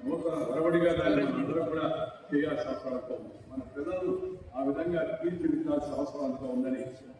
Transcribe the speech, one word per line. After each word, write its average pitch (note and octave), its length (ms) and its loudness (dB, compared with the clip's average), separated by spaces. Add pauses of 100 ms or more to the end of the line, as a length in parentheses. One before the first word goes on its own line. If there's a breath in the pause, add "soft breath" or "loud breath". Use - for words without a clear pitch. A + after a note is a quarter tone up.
నూతన D#3+ 480 0
వరవడిగా E3+ 400 6
దాన్ని D3 320 4
మనం C#3 100 2
అందరం D#3+ 340 2
కూడా D#3 420 0 (240)
చేయాల్సిన C#3+ 340 2
అవసరం B2+ 240 -4
ఎంతో - 220 -4
ఉంది. - 200 -10 (160)
మన - 100 -6 (160)
పిల్లలు F#4 640 -2 (180)
ఆ C#3 80 0
విధంగా E3 580 0
తీర్చిదిద్దాల్సిన D#3+ 720 0
అవసరం C#3+ 300 -4
ఎంతో B2+ 200 -4
ఉందని B2+ 400 -2 (360)